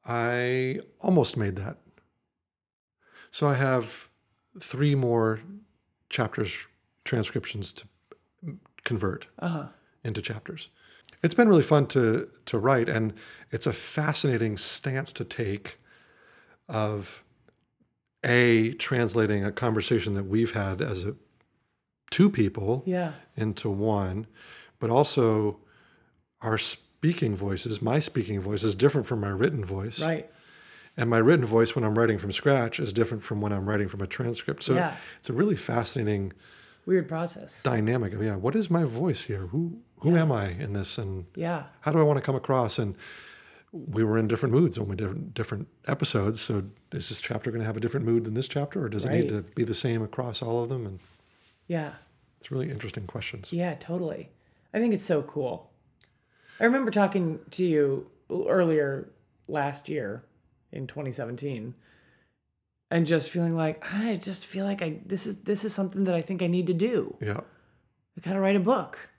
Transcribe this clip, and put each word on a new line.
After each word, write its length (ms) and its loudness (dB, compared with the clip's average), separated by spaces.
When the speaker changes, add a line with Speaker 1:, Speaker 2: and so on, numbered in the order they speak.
Speaker 1:
I 720 0
almost 380 4
made 180 0
that. 220 -8
So 160 0
I 80 4
have 520 0
three 360 0
more 460 2
chapters, 440 -2
transcriptions 720 -4
to 120 -16
convert 440 -4
Speaker 2:
Uh-huh. 280 -4
Speaker 1:
into 180 -6
chapters. 480 -12
It's 100 2
been 160 6
really 140 10
fun 240 6
to, 420 2
to 140 -2
write, 280 4
and 260 0
it's 140 -4
a 80 2
fascinating 840 -2
stance 560 -4
to 120 -8
take 540 -6
of, 540 -4
A, 500 6
translating 680 0
a 80 -2
conversation 640 0
that 100 -2
we've 280 0
had 280 -2
as 240 -4
a, 100 -6
two 180 6
people 560 0
Speaker 2:
Yeah. 280 -2
Speaker 1:
into 340 -2
one, 580 0
but 100 -2
also 680 4
our 160 0
speaking 800 -2
voices, 460 -4
my 180 2
speaking 400 -4
voice 240 -4
is 120 2
different 320 2
from 120 -2
my 100 -2
written 360 0
voice. 360 -6
Speaker 2:
Right. 280 -4
Speaker 1:
And 120 0
my 80 4
written 280 8
voice 300 4
when 80 2
I'm 140 2
writing 220 4
from 120 -4
scratch 480 2
is 140 -2
different 300 0
from 180 -4
when 100 0
I'm 160 -2
writing 220 0
from 120 -8
a 60 -4
transcript. 560 -6
So 120 2
Speaker 2:
Yeah. 200 0
Speaker 1:
it's 100 -14
a 40 -4
really 220 2
fascinating 800 -2
Speaker 2:
Weird 240 2
process. 540 -8
Speaker 1:
dynamic 500 0
of, 100 -4
yeah, 120 0
what 200 -2
is 140 0
my 160 4
voice 380 -2
here? 240 -6
Who, 340 -4
who 140 4
Speaker 2:
Yeah. 60 6
Speaker 1:
am 100 4
I 200 2
in 220 -6
this? 240 -4
And 280 -6
Speaker 2:
Yeah. 280 -4
Speaker 1:
how 100 0
do 80 4
I 40 8
wanna 180 4
come 140 0
across? 440 0
And 160 -2
we 320 -2
were 120 4
in 100 2
different 260 2
moods 260 4
when 80 -2
we 80 -4
did 380 -6
different 340 -6
episodes. 540 0
So 260 -2
is 160 -6
this 100 -8
chapter 320 -4
gonna 140 -2
have 100 -4
a 60 -4
different 240 -2
mood 180 2
than 120 -4
this 120 -2
chapter, 380 -4
or 40 -4
does 140 -4
it 80 0
need 200 2
Speaker 2:
Right. 140 -4
Speaker 1:
to 100 -16
be 100 0
the 100 -2
same 260 -2
across 400 -6
all 220 -2
of 60 -6
them? 160 -6
And 140 -10
Speaker 2:
Yeah. 260 -4
Speaker 1:
it's 120 -14
really 180 -4
interesting 380 -8
questions. 440 -10
Speaker 2:
Yeah, 240 -2
totally. 540 -8
I 60 0
think 140 2
it's 100 -2
so 200 2
cool. 480 -6
I 40 2
remember 280 4
talking 480 2
to 140 -2
you 440 2
earlier 800 2
last 400 -4
year 340 -6
in 160 -10
twenty 240 -8
seventeen 600 -8
and 160 4
just 220 2
feeling 260 0
like, 280 -2
I 240 -2
just 280 -10
feel 200 -6
like 160 -2
I, 240 -6
this 200 -6
is, 120 -8
this 280 -4
is 80 -4
something 320 -2
that 100 2
I 60 2
think 200 -4
I 60 2
need 200 2
to 60 2
do. 460 0
Speaker 1:
Yeah. 220 -4
Speaker 2:
I 40 -14
gotta 180 -2
write 160 4
a 60 4
book. 580 0